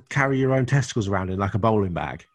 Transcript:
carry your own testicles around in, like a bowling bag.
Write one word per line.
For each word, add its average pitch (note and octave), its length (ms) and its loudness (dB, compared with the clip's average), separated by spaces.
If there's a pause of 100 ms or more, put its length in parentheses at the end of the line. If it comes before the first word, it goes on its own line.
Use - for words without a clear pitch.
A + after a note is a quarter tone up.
carry C3+ 300 0
your C3 140 2
own C3 120 2
testicles B2 440 0
around F#2 200 -2
in, F#2+ 100 -4
like G2 160 -2
a G2+ 40 0
bowling G#2 340 2
bag. D2 420 -8